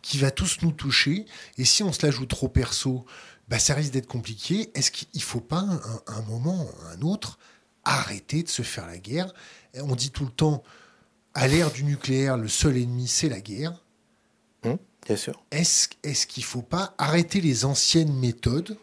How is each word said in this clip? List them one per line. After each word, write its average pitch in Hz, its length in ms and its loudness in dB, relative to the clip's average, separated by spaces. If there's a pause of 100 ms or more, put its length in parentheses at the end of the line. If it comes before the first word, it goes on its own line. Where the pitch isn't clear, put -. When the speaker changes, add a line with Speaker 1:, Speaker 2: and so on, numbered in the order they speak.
Speaker 1:
qui - 160 -4
va 135 120 4
tous - 300 -2
nous 165 100 2
toucher. 151 540 0 (320)
Et 127 80 0
si - 180 6
on 185 80 0
se 147 140 0
la 147 60 6
joue 127 160 -2
trop - 200 -2
perso, 127 580 0 (420)
bah, 117 100 -2
ça 147 160 4
risque 143 180 0
d'être 127 160 -2
compliqué. 127 680 -4
Est-ce - 160 0
qu'il - 320 -10
faut - 180 -4
pas 165 200 -2
un, 196 160 0
un, 113 240 -8 (160)
un 113 60 -6
moment, 123 440 -2 (280)
un 92 60 -8
autre, - 380 -4 (460)
arrêter 135 580 0
de - 60 -6
se - 120 -2
faire 98 260 -6
la 87 120 -14
guerre ? 156 340 -4 (460)
On 139 160 -2
dit 123 160 -2
tout - 140 -4
le 123 60 -6
temps, 151 300 2 (720)
à 131 140 2
l'ère 151 240 6
du 123 120 -4
nucléaire, 135 540 2
le 110 100 -2
seul 131 300 2
ennemi, 123 300 -2
c'est 156 220 2
la 107 100 -4
guerre. 131 440 -8 (800)
Speaker 2:
Hum, 123 140 -2 (280)
bien 107 100 2
sûr. - 360 -8
Speaker 1:
Est-ce, - 380 2 (120)
est-ce 147 240 -2
qu'il - 180 -10
faut - 200 -6
pas 185 340 -4
arrêter 170 420 2
les 131 260 2
anciennes 147 500 4
méthodes 131 680 0